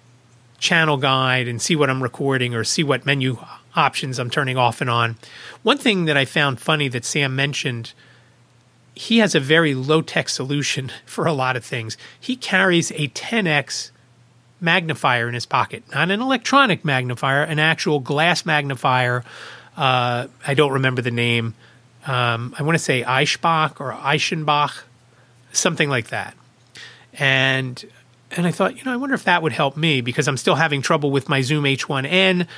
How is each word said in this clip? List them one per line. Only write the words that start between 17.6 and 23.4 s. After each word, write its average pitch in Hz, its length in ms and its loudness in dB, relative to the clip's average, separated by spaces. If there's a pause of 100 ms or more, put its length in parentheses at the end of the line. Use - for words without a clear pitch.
glass 151 440 0
magnifier. 131 800 0 (540)
Uh, 127 500 0 (180)
I 143 80 -2
don't 139 200 4
remember 131 280 0
the 123 100 -2
name. 117 440 0 (500)
Um, 123 540 -2
I 147 40 -4
wanna 156 160 2
say 131 220 0
Eichbach 147 800 0